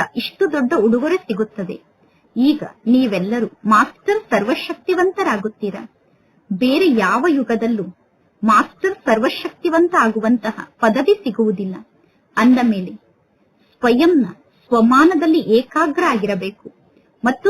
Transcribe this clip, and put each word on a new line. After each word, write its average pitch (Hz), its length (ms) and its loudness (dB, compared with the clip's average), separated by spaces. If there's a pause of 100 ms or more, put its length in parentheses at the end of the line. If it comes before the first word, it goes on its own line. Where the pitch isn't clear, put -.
(160)
ಇಷ್ಟು - 340 -4
ದೊಡ್ಡ 285 300 -2
ಉಡುಗೊರೆ 247 400 0
ಸಿಗುತ್ತದೆ. 202 580 -8 (580)
ಈಗ 277 260 0 (260)
ನೀವೆಲ್ಲರೂ 220 600 0 (180)
ಮಾಸ್ಟರ್ 294 580 0
ಸರ್ವಶಕ್ತಿವಂತರಾಗುತ್ತೀರಾ. 240 1600 -4 (680)
ಬೇರೆ 262 380 0 (100)
ಯಾವ 208 320 0
ಯುಗದಲ್ಲೂ 226 580 -2 (560)
ಮಾಸ್ಟರ್ 220 560 0
ಸರ್ವಶಕ್ತಿವಂತ 320 1000 -2
ಆಗುವಂತಹ 220 600 -2 (180)
ಪದವಿ 254 380 2
ಸಿಗುವುದಿಲ್ಲ. 208 600 -4 (640)
ಅಂದ 247 280 4
ಮೇಲೆ 196 280 -2 (760)
ಸ್ವಯಂನ 254 560 2 (460)
ಸ್ವಮಾನದಲ್ಲಿ 294 680 4 (100)
ಏಕಾಗ್ರ 302 540 0
ಆಗಿರಬೇಕು 208 640 -4 (560)
ಮತ್ತು 254 260 0